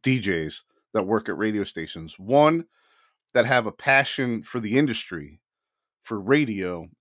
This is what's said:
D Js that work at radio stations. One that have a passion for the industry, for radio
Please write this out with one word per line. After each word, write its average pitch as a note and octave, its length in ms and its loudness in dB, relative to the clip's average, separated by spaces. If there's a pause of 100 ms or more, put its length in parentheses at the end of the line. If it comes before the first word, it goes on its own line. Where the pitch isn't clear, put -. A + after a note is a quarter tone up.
D C3 160 2
Js E2+ 440 -4 (300)
that G2+ 140 0
work G#2+ 220 -2
at E2+ 80 -4
radio G#2 260 0
stations. E2 560 -12
One D3+ 460 4 (680)
that A#2+ 120 4
have B2 200 2
a G#2 60 -6
passion C3+ 720 0
for - 160 -8
the A2+ 180 0
industry, F2 640 -2 (640)
for A2 160 -6
radio F#2+ 720 0 (120)